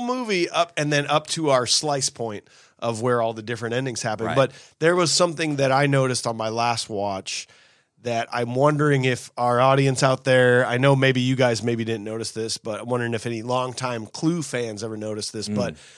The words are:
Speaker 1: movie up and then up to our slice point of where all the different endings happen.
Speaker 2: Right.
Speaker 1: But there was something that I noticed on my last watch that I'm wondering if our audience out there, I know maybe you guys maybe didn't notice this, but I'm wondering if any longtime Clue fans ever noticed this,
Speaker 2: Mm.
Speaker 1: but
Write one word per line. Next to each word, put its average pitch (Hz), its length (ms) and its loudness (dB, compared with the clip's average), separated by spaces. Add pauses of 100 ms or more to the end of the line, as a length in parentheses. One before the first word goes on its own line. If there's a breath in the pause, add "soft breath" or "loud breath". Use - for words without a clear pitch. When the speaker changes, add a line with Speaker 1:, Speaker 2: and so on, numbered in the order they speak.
Speaker 1:
movie 220 440 -2
up 170 280 0
and 147 160 0
then 143 140 2
up 151 200 0
to 160 220 -2
our 127 160 4
slice 139 440 -2
point 110 380 -8 (320 soft breath)
of 117 220 -4
where 123 200 2
all 113 120 0
the 110 80 -12
different 113 340 -6
endings 127 280 -4
happen. 110 240 -4
Speaker 2:
Right. - 80 -2
Speaker 1:
But 131 160 4 (280 loud breath)
there 170 160 4
was 170 160 2
something 160 460 0
that 135 140 2
I 139 160 4
noticed 131 400 0
on 117 100 -4
my 110 120 -4
last 117 400 -2
watch 101 580 -6 (560 soft breath)
that 117 280 -4
I'm 120 240 -2
wondering 143 500 4
if 123 300 -2
our 120 240 2
audience 135 440 4
out 131 200 2
there, 127 420 6
I 120 120 0
know 139 180 6
maybe 135 260 4
you 127 140 2
guys 120 260 2
maybe 117 220 0
didn't 110 220 -4
notice 110 260 -8
this, 110 260 -6
but 107 240 -8
I'm 117 60 -12
wondering 120 260 -2
if 110 120 -4
any 117 160 -6
longtime 123 640 -4
Clue 165 360 -2
fans 113 400 -6
ever 110 120 -8
noticed 107 380 -6
this, 104 160 -8
Speaker 2:
Mm. 104 60 -2
Speaker 1:
but 107 200 -2 (220 loud breath)